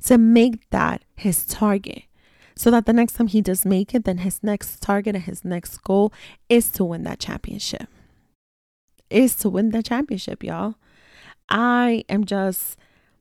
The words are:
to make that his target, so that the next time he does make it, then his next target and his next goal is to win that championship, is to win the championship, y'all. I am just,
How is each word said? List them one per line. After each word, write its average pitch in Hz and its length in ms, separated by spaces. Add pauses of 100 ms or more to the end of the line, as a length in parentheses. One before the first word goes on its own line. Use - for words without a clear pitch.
to 247 140
make 226 520
that - 340 (120)
his - 280
target, - 600 (520)
so - 140
that 233 160
the 226 60
next 233 220
time 233 120
he 214 140
does 190 240
make 190 320
it, 226 80
then 180 140
his 180 220
next 208 400
target 202 360
and 180 80
his 180 200
next 175 340
goal 202 340 (360)
is 233 220
to - 140
win 170 180
that 160 160
championship, - 680 (1200)
is 240 240
to - 140
win 202 220
the 220 120
championship, 240 640
y'all. 180 320 (720)
I 240 600
am 202 160
just, 190 540 (420)